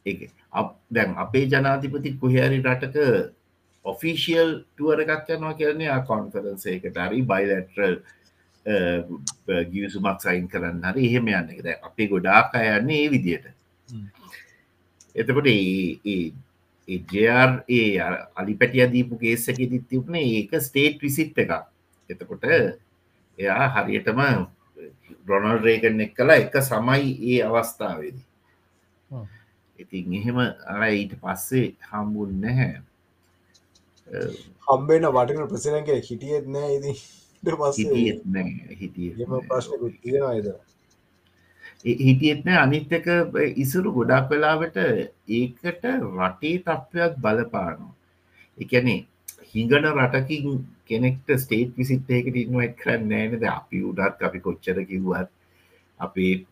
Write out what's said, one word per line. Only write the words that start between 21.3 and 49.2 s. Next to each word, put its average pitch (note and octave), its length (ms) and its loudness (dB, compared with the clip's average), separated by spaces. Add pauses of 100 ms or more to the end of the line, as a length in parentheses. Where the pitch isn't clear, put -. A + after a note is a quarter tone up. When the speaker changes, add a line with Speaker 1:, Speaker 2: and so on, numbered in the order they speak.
Speaker 1:
එකක්. F#2+ 140 2 (580)
එතකොට F2+ 340 -12
එයා A2+ 1300 0
හරියටම G#2+ 500 0 (1040)
රොනල්ඩ් G#2 420 2
රේගන් A2 360 4
එක්කලා B2+ 380 2
එක - 200 -2
සමයි C3 680 0
ඒ B2 180 2
අවස්ථාවේදී. G#2+ 840 -4 (840)
Speaker 3:
හ්ම්. A#2+ 160 -12 (520)
Speaker 1:
ඉතින් F2+ 360 -8
එහෙම A#2+ 240 -2
අර G#2+ 460 -2
ඊට G2+ 340 0
පස්සේ F#2+ 640 -2
හම්බුන්නේ G#2 680 -6
නැහැ. A#2+ 360 -2 (1300)
අ, - 180 -6 (380)
Speaker 2:
හම්බෙන්න D#3 440 4
වටින C3+ 380 2
ප්‍රෙසිඩන්ට් D3 400 -2
කෙනෙක් C3+ 200 0
හිටියෙත් C3+ 400 -4
නෑ C#3+ 280 -4
ඉතින්. C#3 240 -4 (440)
ඊට - 120 0
පස්සේ C#3+ 240 0
Speaker 1:
හිටියෙත් A2+ 480 2
නෑ, F#2+ 260 -2 (220)
හිටියෙත් F2 420 -8
Speaker 2:
එහෙම A#2+ 160 -6
Speaker 1:
නෑ. B2+ 140 -4
Speaker 2:
ප්‍රශ්නකුත් B2 520 -4
තියෙනවා C3 360 -2
ඒ G#2+ 80 -2
දවස්. - 340 -10 (1040)
Speaker 1:
ඒ A#2+ 180 0
හිටියෙත් C3+ 460 4
නෑ. F3+ 140 4
අනිත් D3 340 2
එක, E3 160 0 (460)
ඉසුරු C#3 400 0
ගොඩක් C3 340 4
වෙලාවට D#3 500 0
ඒකට B2+ 1120 -2 (260)
රටේ F#2 440 -2
තත්ත්වයක් E3+ 580 -2
බලපානවා. A2+ 800 -2 (640)
ඒ B2 60 -8
කියන්නේ B2 360 2 (460)